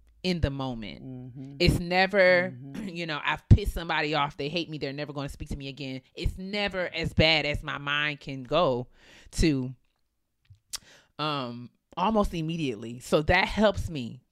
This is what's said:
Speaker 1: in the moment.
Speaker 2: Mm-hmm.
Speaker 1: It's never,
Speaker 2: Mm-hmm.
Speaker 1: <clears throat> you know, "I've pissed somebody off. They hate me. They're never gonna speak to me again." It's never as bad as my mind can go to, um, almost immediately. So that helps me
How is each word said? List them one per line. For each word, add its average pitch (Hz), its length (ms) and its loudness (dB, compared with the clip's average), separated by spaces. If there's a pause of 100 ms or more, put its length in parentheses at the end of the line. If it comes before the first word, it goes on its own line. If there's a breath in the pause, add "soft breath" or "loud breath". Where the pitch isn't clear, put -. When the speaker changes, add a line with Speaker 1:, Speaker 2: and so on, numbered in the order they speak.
(240)
Speaker 1:
in 180 160 0
the 143 100 0
moment. 123 540 -8
Speaker 2:
Mm-hmm. 131 560 -14
Speaker 1:
It's 170 200 2
never, 180 760 4
Speaker 2:
Mm-hmm. 139 320 -12
Speaker 1:
<clears throat> 170 80 -10
you 170 100 -6
know, 151 200 -6
"I've 151 240 -2
pissed - 240 8
somebody 160 420 -2
off. 147 220 -2
They 143 100 -6
hate 156 220 -4
me. 156 80 -8
They're 139 160 -6
never 147 180 -8
gonna 139 160 -8
speak - 220 -12
to - 80 -6
me 135 100 -10
again." 131 340 -10 (140 soft breath)
It's 180 220 -4
never 190 580 -4
as 160 180 -4
bad 156 320 6
as 147 180 -4
my 139 160 -6
mind 147 420 -2
can 135 220 -10
go 127 440 2 (440 loud breath)
to, 131 420 2 (1400 loud breath)
um, 127 520 -6 (280)
almost 202 360 2
immediately. 135 680 -4
So 160 240 2
that 180 240 4
helps 202 420 2
me 127 320 -8 (100)